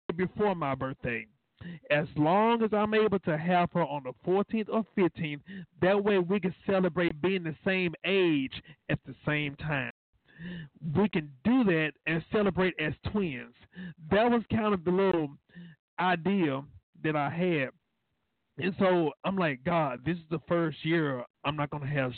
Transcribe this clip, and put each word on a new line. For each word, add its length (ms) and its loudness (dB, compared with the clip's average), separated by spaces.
day 80 -4
before 380 0
my 200 -2
birthday. 520 -6
As 160 2
long 460 4
as 100 0
I'm 220 2
able 260 2
to 180 0
have 340 2
her 100 2
on 220 -4
the 80 -8
fourteenth 460 0
or 140 0
fifteenth, 480 0
that 220 4
way 160 2
we 220 0
can 140 -2
celebrate 540 0
being 220 0
the 220 -6
same 300 0
age 580 2
at 180 0
the 80 -12
same 300 -2
time. 360 -4
We 140 4
can 220 -2
do 200 4
that 280 2
and 260 -2
celebrate 480 2
as 140 -2
twins. 420 -4
That 200 4
was 200 2
kind 240 0
of 100 -4
the 60 0
little 460 2
idea 640 0
that 140 0
I 140 0
had. 400 0
And 200 -2
so 340 4
I'm 120 -2
like, 280 -2
"God, 400 0
this 120 -2
is 140 -12
the 100 -4
first 440 -2
year 400 0
I'm 120 -4
not 140 -4
gonna 160 -8
have 320 -2